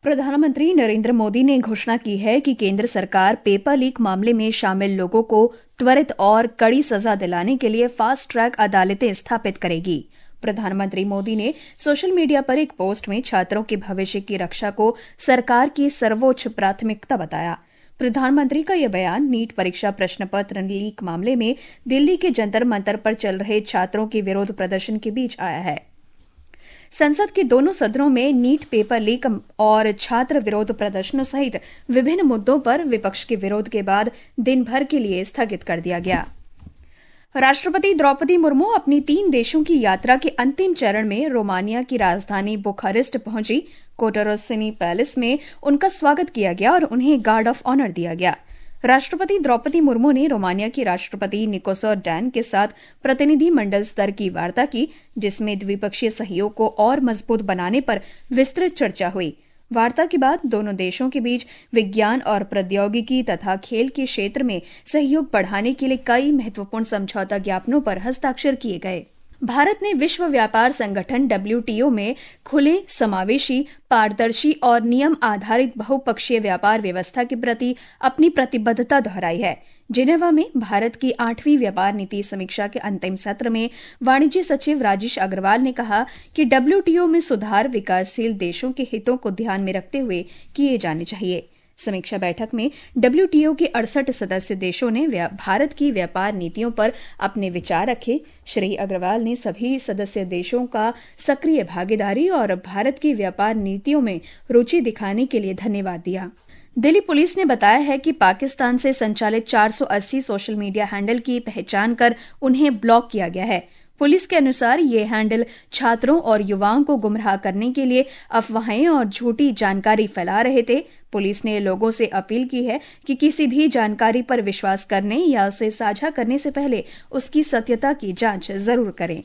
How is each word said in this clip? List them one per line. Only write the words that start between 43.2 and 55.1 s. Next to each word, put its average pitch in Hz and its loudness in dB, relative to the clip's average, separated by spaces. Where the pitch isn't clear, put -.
कोटरोसिनी 214 -2
पैलेस 196 -2
में 254 0
उनका 285 2
स्वागत 311 2
किया 196 -2
गया 196 2
और 339 4
उन्हें 254 2
गार्ड 220 2
of 269 -2
ऑनर 262 2
दिया 170 -4
गया। 175 0
राष्ट्रपति 349 2
द्रौपदी 277 2
मुर्मू 269 4
ने 269 2
रोमानिया 202 -2
की 247 -4
राष्ट्रपति 202 -4
निकोसो 202 -2
डैन 190 -2
के 233 -4
साथ 208 0
प्रतिनिधि 285 4
मंडल 208 2
स्तर 202 -2
की 202 -4
वार्ता 175 -2
की, 277 -2